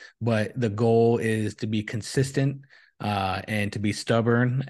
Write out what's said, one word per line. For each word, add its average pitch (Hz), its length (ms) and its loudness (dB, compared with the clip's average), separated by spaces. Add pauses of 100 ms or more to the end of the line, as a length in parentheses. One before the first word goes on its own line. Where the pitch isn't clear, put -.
(220)
But 110 340 0
the 120 140 0
goal 117 480 4
is 107 380 -2
to 113 120 -6
be 107 160 -2
consistent, 135 800 -2 (400)
uh, 98 480 -2
and 104 240 -2
to 98 60 -4
be 104 120 0
stubborn 120 800 2